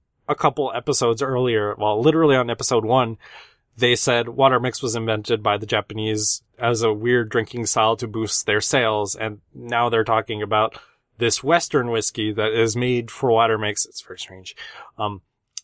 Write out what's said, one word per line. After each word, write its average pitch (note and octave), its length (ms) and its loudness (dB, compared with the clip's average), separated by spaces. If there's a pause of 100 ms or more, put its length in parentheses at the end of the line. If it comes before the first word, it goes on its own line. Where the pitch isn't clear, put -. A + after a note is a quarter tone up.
(280)
a D3 80 -2
couple C#3 400 0
episodes B2 480 0
earlier, B2 560 0
well, G#2+ 200 2
literally D3+ 360 4
on A#2+ 160 0
episode A2+ 340 0
one, A#2 320 2 (580)
they B2 200 2
said A#2 340 0
water B2+ 300 4
mix B2 240 -4
was A#2 120 -2
invented A2 460 -2
by G#2 160 0
the G#2 80 -10
Japanese G#2+ 800 -2 (160)
as A#2+ 240 0
a A2 100 4
weird A#2 360 0
drinking A#2 360 -4
style A2 300 2
to A2+ 120 -6
boost A2 380 -4
their G#2 160 2
sales, A2 540 0
and A2 240 -6 (160)
now A#2+ 340 -2
they're A2+ 140 2
talking A2 400 -2
about G#2+ 340 0 (400)
this A#2 260 0
Western C#3+ 460 2
whiskey G#2+ 420 -2
that G#2+ 200 0
is A2+ 240 2
made A#2+ 340 -2
for B2+ 220 0
water A2+ 260 4
mix. G#2 300 -2
It's - 140 -16
very - 180 -16
strange. F#2 360 -16 (440)
Um, G2+ 220 -6 (420)